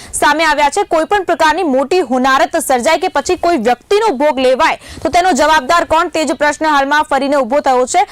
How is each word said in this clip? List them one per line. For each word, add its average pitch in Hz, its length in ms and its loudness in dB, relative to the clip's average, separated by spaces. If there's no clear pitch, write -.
સામે 311 320 0
આવ્યા 294 260 2
છે, 403 120 -2
કોઈ 320 220 0
પણ 392 200 -2
પ્રકારની 320 380 0
મોટી 285 380 0
હોનારત 262 560 0
સર્જાય 277 420 0
કે 359 100 -2
પછી 320 280 -2
કોઈ 349 200 0
વ્યક્તિનો 302 600 0
ભોગ 294 220 0
લેવાય, 254 400 0
તો 320 60 -2
તેનો 359 240 2
જવાબદાર 311 520 2
કોણ, 330 240 0
તે 311 160 -2
જ 285 80 -2
પ્રશ્ન 294 340 -2
હાલમાં 294 360 0
ફરીને 285 340 -2
ઊભો 269 240 0
થયો 254 260 0
છે. 370 260 0